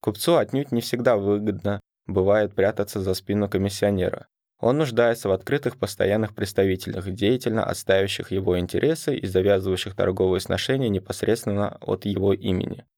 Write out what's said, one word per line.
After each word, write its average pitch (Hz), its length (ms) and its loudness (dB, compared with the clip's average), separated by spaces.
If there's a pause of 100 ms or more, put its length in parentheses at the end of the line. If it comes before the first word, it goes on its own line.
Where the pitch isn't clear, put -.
Купцу 165 340 2
отнюдь 135 360 0
не 117 100 0
всегда 120 340 2
выгодно 101 640 0 (260)
бывает 98 480 2
прятаться 101 460 0
за 95 120 0
спину 101 360 -2
комиссионера. 98 760 0 (340)
Он 123 180 2
нуждается 117 500 2
в 95 40 4
открытых 127 460 -2
постоянных 104 560 0
представителях, 95 760 -2
деятельно 110 540 0
отстаивающих - 640 0
его 92 280 0
интересы 135 560 0
и - 120 -4
завязывающих 95 680 2
торговые 92 460 0
сношения 127 480 -2
непосредственно 104 920 -2
от - 260 -4
его 98 260 2
имени. 95 540 -4 (120)